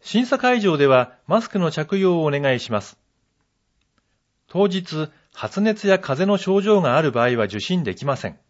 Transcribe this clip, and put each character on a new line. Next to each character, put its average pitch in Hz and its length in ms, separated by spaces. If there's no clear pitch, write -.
審 240 240
査 262 120
会 247 220
場 185 180
で 143 100
は 127 260
マ 190 140
ス 226 100
ク - 80
の 170 140
着 156 260
用 185 220
を 160 60
お 151 40
願 143 240
い 120 60
し - 140
ま 104 80
す。 - 160
当 196 180
日、 175 420
発 - 280
熱 214 260
や 190 120
風 147 240
邪 196 60
の 202 80
症 190 240
状 202 200
が 131 160
あ 160 40
る 143 120
場 120 100
合 123 140
は 110 80
受 101 160
診 143 240
で 92 100
き - 80
ま 135 140
せ - 100
ん。 - 100